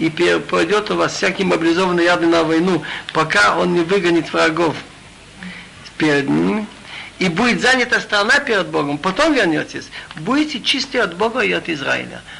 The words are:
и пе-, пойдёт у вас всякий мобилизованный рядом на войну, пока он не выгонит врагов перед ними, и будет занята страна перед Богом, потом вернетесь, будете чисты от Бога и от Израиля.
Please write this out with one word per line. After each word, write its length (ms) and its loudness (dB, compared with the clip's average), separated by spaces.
и 100 0
пе-, 300 0
пойдёт 500 0
у 60 -2
вас 180 0
всякий 300 -2
мобилизованный 640 2
рядом 260 4
на 100 4
войну, 400 2
пока 440 2
он 180 0
не 80 4
выгонит 500 2
врагов 420 2
перед 320 2
ними, 380 0
и 80 2
будет 320 0
занята 400 2
страна 400 2
перед 280 0
Богом, 280 -2
потом 380 2
вернетесь, 560 0
будете 440 -2
чисты 380 -4
от 180 0
Бога 240 -2
и 120 0
от 160 -4
Израиля. 540 -6